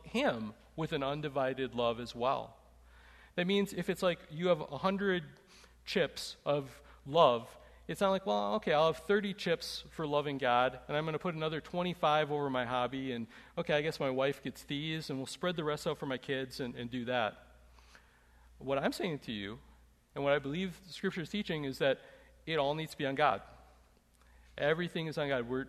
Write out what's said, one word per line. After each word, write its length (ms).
him 520
with 180
an 120
undivided 720
love 260
as 160
well. 400
That 100
means 260
if 180
it's 120
like 160
you 180
have 120
a 180
hundred 440
chips 600
of 240
love, 400
it's 140
not 100
like, 140
"Well, 300
okay, 180
I'll 200
have 120
thirty 300
chips 560
for 160
loving 320
God, 500
and 80
I'm 80
gonna 140
put 160
another 260
twenty-five 720
over 160
my 160
hobby, 480
and, 140
okay, 160
I 80
guess 180
my 80
wife 340
gets 220
these, 460
and 80
we'll 80
spread 280
the 100
rest 220
out 120
for 80
my 100
kids 440
and, 160
and 140
do 140
that." 320
What 200
I'm 140
saying 280
to 120
you, 260
and 100
what 80
I 60
believe 480
the 80
Scripture 260
is 80
teaching, 360
is 140
that 220
it 100
all 180
needs 180
to 60
be 60
on 120
God. 260
Everything 520
is 100
on 100
God. 180
We're, 220